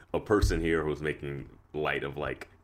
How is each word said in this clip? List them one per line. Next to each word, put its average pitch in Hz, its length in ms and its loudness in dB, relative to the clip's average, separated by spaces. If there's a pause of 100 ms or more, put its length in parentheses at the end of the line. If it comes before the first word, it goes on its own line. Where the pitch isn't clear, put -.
(140)
a 71 60 0
person 90 400 4
here 82 240 2
who's 76 160 -2
making 71 480 -6 (260)
light 73 300 0
of, 69 120 -6
like, 69 300 -6 (180)